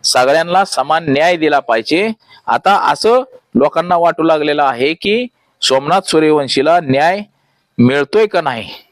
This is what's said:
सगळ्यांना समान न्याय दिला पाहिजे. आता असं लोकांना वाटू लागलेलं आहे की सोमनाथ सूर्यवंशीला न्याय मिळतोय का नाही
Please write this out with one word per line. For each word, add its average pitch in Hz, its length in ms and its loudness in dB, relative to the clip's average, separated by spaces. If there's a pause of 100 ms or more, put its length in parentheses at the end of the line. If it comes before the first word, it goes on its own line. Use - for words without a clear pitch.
सगळ्यांना 165 600 2
समान 156 440 -2
न्याय 160 280 2
दिला 151 240 0
पाहिजे. 147 500 -2 (360)
आता 151 280 0 (160)
असं 233 320 0 (320)
लोकांना 160 420 0
वाटू 165 260 0
लागलेलं 151 400 0
आहे 135 320 0
की 220 320 -4 (360)
सोमनाथ 147 480 -2
सूर्यवंशीला 151 720 2
न्याय 156 420 0 (560)
मिळतोय 143 480 2
का - 140 -2
नाही 120 280 -6 (240)